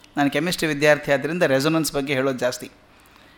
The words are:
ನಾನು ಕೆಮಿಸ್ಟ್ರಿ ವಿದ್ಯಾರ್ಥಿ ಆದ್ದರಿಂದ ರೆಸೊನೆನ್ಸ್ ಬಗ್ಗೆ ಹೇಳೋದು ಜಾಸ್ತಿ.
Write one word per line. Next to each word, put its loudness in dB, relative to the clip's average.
ನಾನು 2
ಕೆಮಿಸ್ಟ್ರಿ -2
ವಿದ್ಯಾರ್ಥಿ 2
ಆದ್ದರಿಂದ 0
ರೆಸೊನೆನ್ಸ್ 2
ಬಗ್ಗೆ -4
ಹೇಳೋದು -2
ಜಾಸ್ತಿ. -4